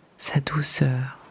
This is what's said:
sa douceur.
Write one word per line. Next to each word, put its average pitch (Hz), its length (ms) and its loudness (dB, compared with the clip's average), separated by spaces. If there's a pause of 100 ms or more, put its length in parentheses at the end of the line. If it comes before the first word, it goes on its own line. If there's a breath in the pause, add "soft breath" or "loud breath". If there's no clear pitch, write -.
(160)
sa - 240 0
douceur. 135 800 0 (140)